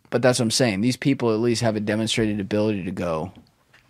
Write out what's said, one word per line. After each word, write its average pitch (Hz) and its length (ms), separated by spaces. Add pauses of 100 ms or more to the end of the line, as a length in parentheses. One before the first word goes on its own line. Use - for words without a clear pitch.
But 120 120
that's 127 180
what 123 40
I'm 117 80
saying. 107 300
These 123 160
people 120 360
at 107 60
least 117 220
have 113 160
a - 20
demonstrated 107 600
ability 104 440
to 92 80
go 87 400 (580)